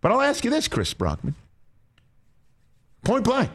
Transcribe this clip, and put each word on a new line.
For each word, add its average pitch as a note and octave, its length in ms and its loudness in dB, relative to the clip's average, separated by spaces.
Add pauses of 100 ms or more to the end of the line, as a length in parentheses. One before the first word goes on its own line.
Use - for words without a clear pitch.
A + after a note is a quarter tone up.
But E3+ 100 2
I'll B3 100 2
ask C#4+ 220 0
you A#3 80 0
this, D#4 160 -2
Chris - 260 -4
Brockman. F2+ 420 -4 (1700)
Point B3 220 2
blank. A#3+ 300 2